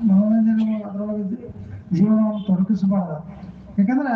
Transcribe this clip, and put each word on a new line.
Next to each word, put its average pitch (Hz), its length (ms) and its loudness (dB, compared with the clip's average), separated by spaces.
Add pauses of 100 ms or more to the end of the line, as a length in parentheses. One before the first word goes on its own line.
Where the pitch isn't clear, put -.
ಮನೋರಂಜನೆ 220 760 4
ಅದ್ರೊಳಗೆ 208 420 -6 (720)
ಜೀವನವನ್ನು 214 540 2
ತೊಡಗಿಸಬಾರ್ದು. 185 720 0 (640)
ಯಾಕಂದ್ರೆ 254 360 2